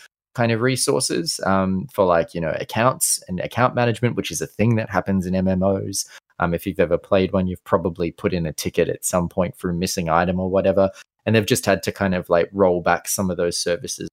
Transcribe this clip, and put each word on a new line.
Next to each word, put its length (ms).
kind 180
of 100
resources, 840
um, 460
for, 140
like, 280
you 80
know, 180
accounts 720
and 100
account 360
management, 400
which 160
is 100
a 60
thing 280
that 140
happens 360
in 100
M 120
M 160
Os. 420
Um, 140
if 120
you've 160
ever 160
played 340
one, 160
you've 160
probably 480
put 220
in 120
a 60
ticket 380
at 160
some 240
point 260
for 140
a 40
missing 360
item 300
or 100
whatever. 400
And 80
they've 120
just 200
had 180
to 80
kind 220
of, 160
like, 220
roll 300
back 260
some 240
of 60
those 200
services 560